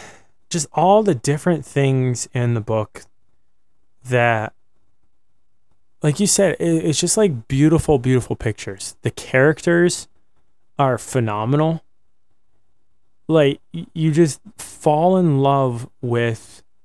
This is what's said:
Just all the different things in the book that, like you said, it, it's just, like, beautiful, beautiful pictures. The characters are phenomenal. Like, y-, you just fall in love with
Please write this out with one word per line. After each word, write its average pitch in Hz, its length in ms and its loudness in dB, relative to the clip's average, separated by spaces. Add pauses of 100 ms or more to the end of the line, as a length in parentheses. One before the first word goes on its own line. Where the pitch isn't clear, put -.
(500)
Just 160 220 -4
all 196 300 4
the 196 120 2
different 147 500 -2
things 131 720 -2
in 120 200 0
the 113 60 -2
book 110 420 -6 (1000)
that, 120 480 0 (1500)
like 151 180 0
you 208 60 0
said, 185 340 2
it, 165 240 0
it's 160 160 0
just, - 160 -2
like, 175 320 0
beautiful, 147 500 2
beautiful 123 380 0
pictures. - 640 -8
The - 80 -2
characters 170 960 0 (720)
are 135 200 0
phenomenal. 131 840 -2 (1400)
Like, 151 340 2 (120)
y-, 165 220 -12
you 160 180 0
just 156 280 2 (180)
fall 165 580 0
in 156 240 2
love 135 480 0 (120)
with 117 640 -4 (220)